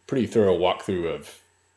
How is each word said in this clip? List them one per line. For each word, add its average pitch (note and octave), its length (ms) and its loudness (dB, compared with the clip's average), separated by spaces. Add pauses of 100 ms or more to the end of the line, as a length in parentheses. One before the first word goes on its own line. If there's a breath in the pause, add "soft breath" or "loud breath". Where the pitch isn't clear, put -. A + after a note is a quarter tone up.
pretty B2+ 200 -2
thorough G2 300 4
walkthrough F2 580 -2
of - 260 -14 (360)